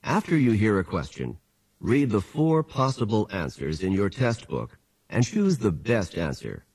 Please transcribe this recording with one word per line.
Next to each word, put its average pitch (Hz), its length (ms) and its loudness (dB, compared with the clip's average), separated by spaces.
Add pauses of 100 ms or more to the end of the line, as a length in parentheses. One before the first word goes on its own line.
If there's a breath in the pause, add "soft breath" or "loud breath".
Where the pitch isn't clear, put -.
After 180 320 0
you 127 180 4
hear 104 260 4
a 90 180 -2
question, 65 400 -6 (420)
read 135 300 2
the 104 140 2
four 156 400 0
possible 120 720 -2
answers 78 500 -4
in 92 100 0
your 98 160 2
test 117 400 -2
book 60 300 -8 (320)
and 117 160 2
choose 190 320 2
the 110 140 2
best 87 440 -2
answer. 64 480 -6 (100)